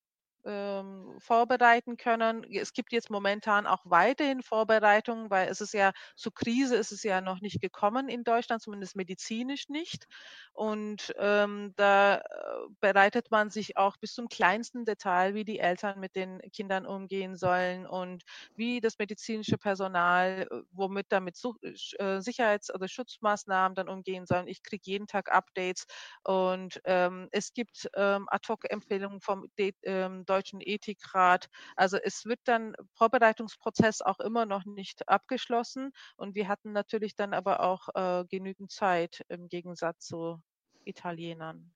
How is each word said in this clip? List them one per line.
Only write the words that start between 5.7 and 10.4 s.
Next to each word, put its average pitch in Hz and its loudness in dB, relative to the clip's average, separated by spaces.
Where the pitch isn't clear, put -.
ja, 196 4
zur - -8
Krise 247 2
ist 208 0
es 202 -12
ja 190 0
noch 185 -4
nicht 202 -6
gekommen 220 0
in 240 -6
Deutschland, 233 0
zumindest 202 -12
medizinisch 226 -6
nicht. 311 -8